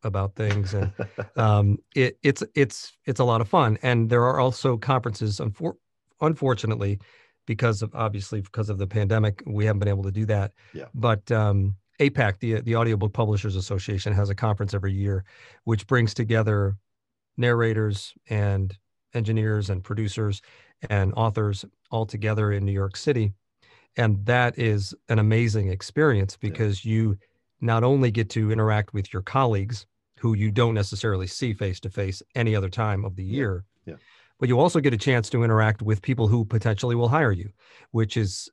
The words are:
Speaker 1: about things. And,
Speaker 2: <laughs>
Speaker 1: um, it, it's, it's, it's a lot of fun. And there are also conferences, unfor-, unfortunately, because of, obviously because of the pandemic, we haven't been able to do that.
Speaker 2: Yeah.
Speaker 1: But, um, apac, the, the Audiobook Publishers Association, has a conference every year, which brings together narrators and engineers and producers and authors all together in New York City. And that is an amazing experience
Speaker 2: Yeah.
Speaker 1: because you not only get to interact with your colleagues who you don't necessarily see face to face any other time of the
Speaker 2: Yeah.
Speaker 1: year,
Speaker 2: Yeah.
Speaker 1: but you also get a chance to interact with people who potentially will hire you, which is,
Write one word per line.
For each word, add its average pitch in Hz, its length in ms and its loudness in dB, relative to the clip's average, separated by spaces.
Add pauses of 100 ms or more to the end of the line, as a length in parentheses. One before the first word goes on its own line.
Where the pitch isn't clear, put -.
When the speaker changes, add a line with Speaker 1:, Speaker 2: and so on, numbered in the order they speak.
Speaker 1:
about 98 320 -4
things. 101 380 -2
And, 95 200 -2 (220)
Speaker 2:
<laughs> - 200 -10
Speaker 1:
um, 104 440 4 (160)
it, 131 280 2
it's, 139 200 2 (120)
it's, - 380 -2 (120)
it's 127 140 -4
a 135 40 4
lot 117 180 2
of 110 80 -4
fun. 123 320 4
And 117 280 2
there 120 140 4
are 131 160 2
also 127 380 0
conferences, 113 640 -2
unfor-, 160 380 -6 (440)
unfortunately, 113 800 0 (460)
because 113 360 0
of, 110 120 -8
obviously 107 480 -4
because 104 280 -6
of 101 80 -4
the 98 100 -2
pandemic, 104 580 0
we 104 200 -2
haven't 104 140 2
been 101 100 0
able 98 140 0
to 98 80 -4
do 107 160 -2
that. 101 260 0 (200)
Speaker 2:
Yeah. 71 200 -14
Speaker 1:
But, 113 380 0
um, 98 440 2 (240)
apac, 139 400 2
the, 110 220 -2
the 113 140 0
Audiobook 113 360 2
Publishers 104 460 -2
Association, 95 560 -4
has 98 160 0
a 101 60 -2
conference 104 380 -2
every 98 200 -2
year, 98 320 -2 (400)
which 113 220 -2
brings 120 260 2
together 107 640 0 (600)
narrators 113 760 0 (160)
and 98 480 0 (380)
engineers 107 540 0
and 92 140 -4
producers 104 580 -4 (480)
and 98 260 2
authors 107 500 0 (260)
all 113 140 -2
together 107 460 -2
in 101 140 0
New 98 60 0
York 98 240 -2
City. 117 380 0 (640)
And 104 300 0
that 120 320 2
is 104 380 0 (140)
an 113 100 4
amazing 107 500 2
experience 101 720 0
Speaker 2:
Yeah. - 80 -4
Speaker 1:
because 104 340 -2
you 110 340 0 (440)
not 113 220 2
only 131 260 4
get 110 220 0
to 107 200 0
interact 107 420 0
with 101 200 -6
your 95 80 -4
colleagues 113 640 -2 (320)
who 113 160 0
you 107 160 0
don't 117 240 2
necessarily 101 540 -2
see 117 260 -4
face 98 280 -4
to 95 80 -8
face 98 340 -6 (100)
any 113 220 0
other 95 140 -2
time 104 360 -2
of 95 100 -8
the 92 80 -8
Speaker 2:
Yeah. 98 120 -6
Speaker 1:
year, 98 300 -4 (200)
Speaker 2:
Yeah. 80 100 -14 (440)
Speaker 1:
but 123 100 0
you 123 100 4
also 170 200 4
get 139 140 2
a 113 40 0
chance 120 320 0
to 120 140 0
interact 110 400 4
with 107 180 0
people 123 260 0
who 113 160 4
potentially 113 520 0
will 117 140 2
hire 139 220 2
you, 95 200 -4 (400)
which 113 260 0
is, 101 360 -4